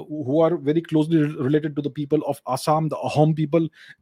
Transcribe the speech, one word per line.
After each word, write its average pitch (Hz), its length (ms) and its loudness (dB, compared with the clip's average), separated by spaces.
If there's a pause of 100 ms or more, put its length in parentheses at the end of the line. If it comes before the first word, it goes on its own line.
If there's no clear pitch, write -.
who 143 380 -2
are 165 160 4
very 151 240 0
closely 156 380 2
re-, 151 160 0
related 147 420 -2
to 147 40 -2
the 143 80 -4
people 151 380 -2
of 143 220 -6
Assam, 156 400 0
the 131 80 -4
Ahom 151 360 2
people, 156 360 0 (320)